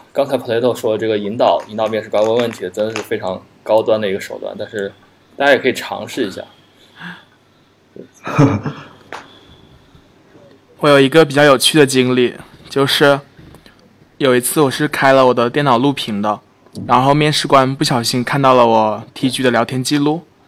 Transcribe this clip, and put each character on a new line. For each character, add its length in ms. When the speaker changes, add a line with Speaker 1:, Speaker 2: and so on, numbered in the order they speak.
Speaker 1:
刚 160
才 120
Potato 360
说 180
的 60
这 80
个 120
引 180
导， 320
引 80
导 100
面 160
试 60
官 160
问 120
问 140
题， 100
真 180
的 80
是 60
非 160
常 240
高 200
端 180
的 80
一 60
个 40
手 200
段， 200
但 120
是 200
大 80
家 80
也 60
可 100
以 60
尝 340
试 180
一 40
下。 120
Speaker 2:
<laughs> 480
我 80
有 100
一 120
个 160
比 80
较 100
有 140
趣 200
的 80
经 300
历， 180
就 160
是 340
有 160
一 60
次 200
我 100
是 180
开 240
了 140
我 60
的 160
电 160
脑 140
录 140
屏 280
的， 200
然 160
后 120
面 180
试 140
官 300
不 80
小 180
心 220
看 160
到 140
了 120
我 380
T 160
G 120
的 80
聊 140
天 200
记 140
录， 240